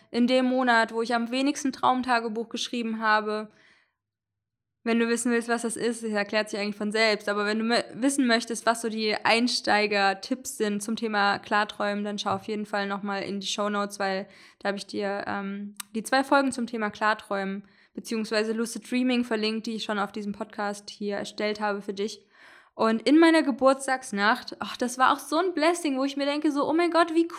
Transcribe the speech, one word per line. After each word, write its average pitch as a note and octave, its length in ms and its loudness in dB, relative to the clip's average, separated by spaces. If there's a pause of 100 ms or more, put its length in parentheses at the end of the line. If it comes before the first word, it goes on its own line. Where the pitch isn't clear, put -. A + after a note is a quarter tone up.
(120)
in A#3+ 160 4
dem B3+ 180 4
Monat, A#3+ 480 4
wo A3+ 80 -2
ich A#3 140 0
am A#3 160 -2
wenigsten C4+ 400 0
Traumtagebuch A#3 760 0
geschrieben A3+ 500 -6
habe, G#3+ 500 0 (1400)
wenn A#3 120 2
du A#3 100 2
wissen A#3 240 0
willst, A#3 160 0
was A#3 140 0
das A3+ 120 -4
ist, A#3 260 -2
das A3+ 100 -4
erklärt G#3+ 380 -2
sich A3 80 -6
eigentlich G#3 200 -4
von G#3+ 160 -4
selbst, G#3+ 340 2
aber G#3 180 0
wenn G#3+ 140 0
du A3 60 -2
mö-, A#3 180 2 (100)
wissen C4+ 320 0
möchtest, A#3 400 0
was A#3 160 2
so A#3 60 -4
die A3 280 -2
Einsteiger-Tipps G#3 1400 2
sind G#3 260 -2
zum A3+ 140 -4
Thema G3+ 440 0
Klarträumen, G#3 680 -2
dann G#3 120 -6
schau G3 180 -2
auf G3 120 -8
jeden G#3+ 180 -4
Fall G3+ 220 -4
nochmal G3+ 360 -4
in G3 180 -6
die F#3+ 60 -8
Shownotes, G3+ 520 -2
weil G3 300 -2 (300)
da G3+ 100 -2
habe G3 80 -2
ich G3 100 -10
dir, G3+ 400 -4
ähm, G3+ 480 -6 (180)
die A3 100 -4
zwei C4+ 200 2
Folgen C#4 300 4
zum A#3 140 -6
Thema A3 220 -4
Klarträumen G3+ 800 -2 (280)
beziehungsweise A3 580 -2
Lucid A3+ 360 -6
Dreaming B3+ 360 2
verlinkt, A3 420 -2
die A3+ 80 -4
ich G#3 80 -8
schon G#3 160 -2
auf G3+ 140 -4
diesem G3+ 180 -6
Podcast G#3 580 -8
hier G3+ 280 -6
erstellt G#3 420 -4
habe G#3 220 -2
für G3+ 120 -8
dich. G3 280 -6 (520)
Und A3 280 2
in D4 180 6
meiner E4 220 8
Geburtstagsnacht, C4 1160 0
ach, G#3 180 -8
das A#3+ 200 -4
war B3+ 140 6
auch C#4+ 80 0
so - 180 -4
ein F4+ 160 0
Blessing, D#4 440 2
wo C4 80 0
ich C#4 100 -4
mir C#4 100 -2
denke, D4+ 280 0
so, C#4+ 120 2
oh - 80 2
mein E4+ 180 4
Gott, E4 220 4
wie E4 140 4 (120)